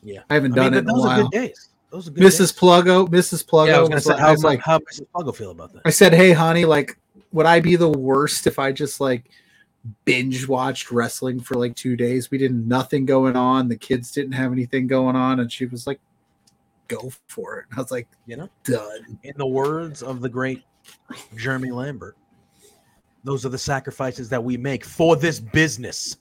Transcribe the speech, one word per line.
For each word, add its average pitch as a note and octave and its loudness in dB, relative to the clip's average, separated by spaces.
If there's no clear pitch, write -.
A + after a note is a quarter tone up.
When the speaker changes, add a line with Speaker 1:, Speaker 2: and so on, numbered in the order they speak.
Speaker 1:
Yeah. G#2 -18
Speaker 2:
I D3 -2
haven't C#3 0
Speaker 1:
I A#2 0
Speaker 2:
done B2+ 4
Speaker 1:
mean, C3 2
Speaker 2:
it C3 4
in - -2
Speaker 1:
but A2+ -2
Speaker 2:
a - 0
Speaker 1:
those B2+ 2
are - 4
Speaker 2:
while. B2+ 2
Speaker 1:
good - -6
days. - -6
Those E3+ -14
are - -16
good D#3+ -2
Speaker 2:
Missus F#3+ 6
Speaker 1:
days. - -8
Speaker 2:
Pluggo, F3+ 6
Missus F3 0
Pluggo D#3 4
Speaker 1:
Yeah, D#3 6
I - 6
was E3 4
gonna D3+ 0
Speaker 2:
was C3+ -2
Speaker 1:
say, D3+ 2
Speaker 2:
like, C#3+ 0
Speaker 1:
how D3+ 6
Speaker 2:
I - 8
was D#3 2
Speaker 1:
mu-, D#3 4
Speaker 2:
like, C#3 0
Speaker 1:
how D#3+ 2
Missus - -18
Pluggo E3 -8
feel G2+ -14
about E2+ -20
that? - -20
Speaker 2:
I E3 2
said, F3+ 8
"Hey, F#3 8
honey, E3 2
like, D3 0
would D#3+ 2
I E3+ 6
be E3+ 2
the E3+ 4
worst C3+ 0
if - -4
I C#3 -2
just, C#3 -8
like, B2+ -2
binge C3 -2
watched C3 -4
wrestling B2 -4
for, B2 -10
like, A#2+ -4
two B2+ -6
days? B2 -4
We C#3 -4
did C3 -2
nothing B2+ -2
going C3 2
on. B2+ 0
The A#2 -4
kids B2 -6
didn't C#3 -6
have C3 -4
anything B2+ -4
going C3 0
on." B2+ 0
And A#2+ -4
she B2+ -8
was A#2+ -12
like, C#3 -8
"Go - -12
for - -14
it." - -20
And - -12
I C3+ -6
was B2 -10
like, B2 -10
Speaker 1:
You A#2 -16
know? F3 -16
Speaker 2:
"Done." G#2+ -8
Speaker 1:
In C#3 -18
the C#3+ -6
words C#3+ -4
of B2 -12
the B2+ -6
great B2+ -6
Jeremy B2+ -6
Lambert, B2 -12
those C3+ -6
are C3 -6
the B2 -10
sacrifices C3 -6
that B2 -4
we B2 -4
make B2+ -6
for E3 2
this D3+ -2
business. A#2 -4